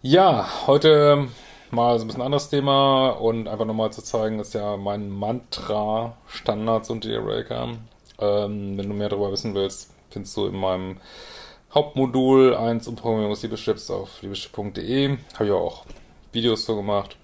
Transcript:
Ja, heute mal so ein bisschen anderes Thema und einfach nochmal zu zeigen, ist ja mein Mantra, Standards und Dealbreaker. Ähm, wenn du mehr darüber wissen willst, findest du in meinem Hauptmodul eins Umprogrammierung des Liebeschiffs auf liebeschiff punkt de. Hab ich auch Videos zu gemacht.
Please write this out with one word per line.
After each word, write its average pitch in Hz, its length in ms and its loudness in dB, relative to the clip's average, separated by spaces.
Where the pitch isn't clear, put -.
Ja, 156 600 4
heute 147 600 6
mal 120 260 4
so 110 80 -2
ein - 20 -8
bisschen 110 140 -8
anderes 139 280 -2
Thema 135 600 4
und 113 380 0
einfach 107 180 -2
nochmal 110 260 -2
zu - 120 -14
zeigen, 110 360 -2
ist 104 140 -10
ja 104 240 -4
mein 101 320 -6
Mantra, 110 1040 -4
Standards 110 640 -4
und 110 140 -8
Dealbreaker. 113 640 -6
Ähm, 104 580 -2
wenn 101 100 -6
du 104 60 -6
mehr 104 160 -4
darüber 101 220 -2
wissen 98 240 -6
willst, - 400 -4
findest - 260 -10
du 135 80 -2
in 95 120 -6
meinem 95 400 -4
Hauptmodul 131 800 4
eins 113 320 -2
Umprogrammierung 110 440 -2
des 101 100 -6
Liebeschiffs 110 480 -4
auf 95 320 -8
liebeschiff 98 300 -10
punkt 104 260 -8
de. 131 400 -2
Hab 107 140 -2
ich 101 40 2
auch 87 340 -2
Videos 113 320 0
zu 113 100 -2
gemacht. 101 480 -4